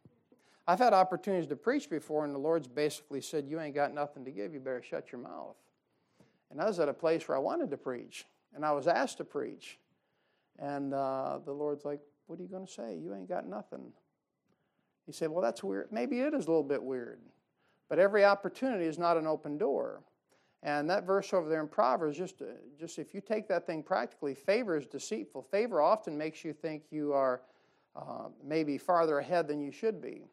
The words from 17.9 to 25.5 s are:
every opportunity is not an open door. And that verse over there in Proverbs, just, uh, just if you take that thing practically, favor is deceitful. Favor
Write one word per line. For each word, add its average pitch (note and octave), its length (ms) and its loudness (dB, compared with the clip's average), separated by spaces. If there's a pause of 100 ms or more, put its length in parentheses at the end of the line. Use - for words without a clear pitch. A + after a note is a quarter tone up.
every G3 260 8
opportunity G3+ 640 2
is D#3 120 -2
not E3+ 180 4
an D#3 100 0
open D3+ 300 -2
door. B2+ 460 -2 (600)
And D3 280 0
that G3 140 2
verse F#3+ 280 0
over E3+ 160 2
there D#3+ 120 2
in D3+ 80 -4
Proverbs, E3+ 480 2
just, F3+ 260 -8
uh, - 40 -8 (300)
just E3 220 -12
if D3+ 160 -10
you G3+ 60 -8
take G#3+ 280 -4
that F3 180 0
thing D#3+ 180 -4
practically, D#3+ 500 -2
favor G3+ 420 2
is C#3+ 80 -2
deceitful. E3 580 -8
Favor G3+ 380 2